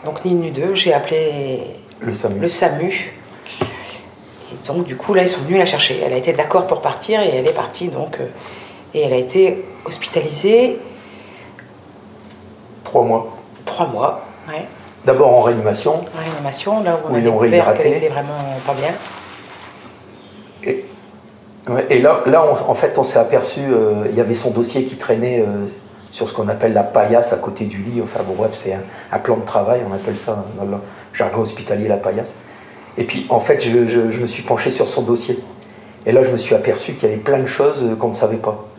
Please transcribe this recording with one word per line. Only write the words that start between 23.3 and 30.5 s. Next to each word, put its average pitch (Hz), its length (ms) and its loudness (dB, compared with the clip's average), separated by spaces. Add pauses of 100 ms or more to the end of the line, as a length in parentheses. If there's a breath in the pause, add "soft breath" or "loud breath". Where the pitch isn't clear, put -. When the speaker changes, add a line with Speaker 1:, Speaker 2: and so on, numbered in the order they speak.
Speaker 2:
euh, 110 500 2
il 104 60 -2
y 120 60 2
avait 110 120 2
son 113 180 -2
dossier 120 340 0
qui - 100 -8
traînait, 120 460 0
euh, 104 240 -2 (460)
sur - 180 -4
ce - 40 -10
qu'on 107 140 -2
appelle 110 260 2
la 104 100 4
paillasse 110 500 4
à - 40 0
côté 104 280 -6
du 98 140 -6
lit. 117 220 -4
Enfin, 104 240 -6
bon, 95 120 -4
bref, 110 160 0
c'est 98 200 -4
un, 95 100 -6 (280 loud breath)
un 95 80 -2
plan 117 160 0
de 110 100 -6
travail, 117 440 0
on 95 40 -4
appelle 101 240 -4
ça 104 280 -6 (120)